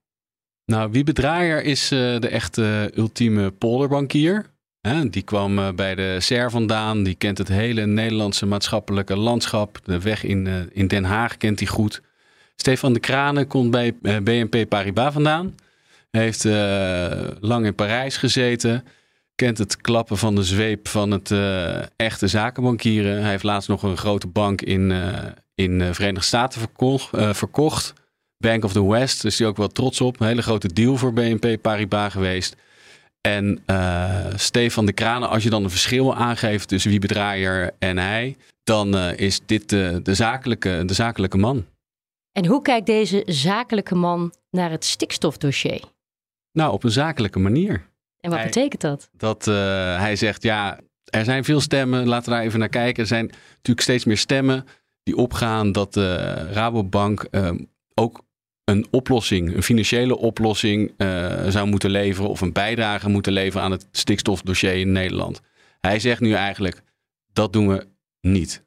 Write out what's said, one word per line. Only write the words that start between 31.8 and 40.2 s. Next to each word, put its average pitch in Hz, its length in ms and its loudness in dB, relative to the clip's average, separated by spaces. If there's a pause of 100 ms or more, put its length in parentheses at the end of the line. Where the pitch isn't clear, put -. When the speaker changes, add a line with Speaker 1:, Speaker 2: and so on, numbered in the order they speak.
Speaker 1:
geweest. 92 440 -2 (640)
En, 101 460 0
eh, 92 600 0 (100)
Stefan 117 500 2
de 101 60 2
Kranen, 117 360 -2
als 110 140 0
je 110 80 2
dan 107 140 2
een 95 60 -2
verschil 123 440 2
aangeeft 113 540 -2
tussen 98 220 0
Wiebe 101 160 2
Draaier 95 720 0
en 92 200 -2
hij, 113 380 -2 (280)
dan, 101 320 2
eh, 90 220 -2
is 98 280 0
dit, - 260 -2
eh, 92 300 2
de 95 120 0
zakelijke, 110 720 0